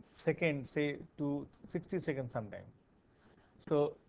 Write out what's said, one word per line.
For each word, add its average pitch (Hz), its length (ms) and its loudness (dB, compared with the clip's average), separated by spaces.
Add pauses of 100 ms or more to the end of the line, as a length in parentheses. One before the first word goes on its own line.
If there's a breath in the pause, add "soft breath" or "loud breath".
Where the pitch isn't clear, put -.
(160)
seconds, 151 560 2
say, 147 260 2 (200)
to 143 280 0 (220)
sixty 175 320 -2
seconds 135 340 -2
sometime. 101 300 -6 (1040 soft breath)
So, 147 280 4 (140)